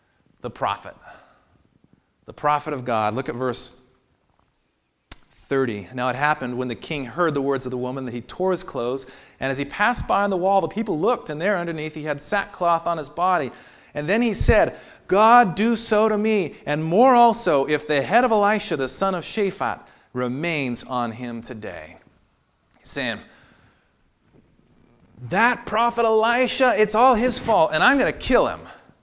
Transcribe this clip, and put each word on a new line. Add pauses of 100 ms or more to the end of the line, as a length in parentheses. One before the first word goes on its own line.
(420)
The
prophet. (1300)
The
prophet
of
God.
Look
at
verse (1700)
thirty.
"Now
it
happened
when
the
king
heard
the
words
of
the
woman
that
he
tore
his
clothes, (340)
and
as
he
passed
by
on
the
wall,
the
people
looked,
and
there
underneath
he
had
sackcloth
on
his
body. (440)
And
then
he
said, (300)
'God,
do
so
to
me, (100)
and
more
also,
if
the
head
of
Elisha,
the
son
of
Shaphat, (320)
remains
on
him
today.'" (840)
Saying, (2000)
"That
prophet
Elisha,
it's
all
his
fault,
and
I'm
gonna
kill
him." (420)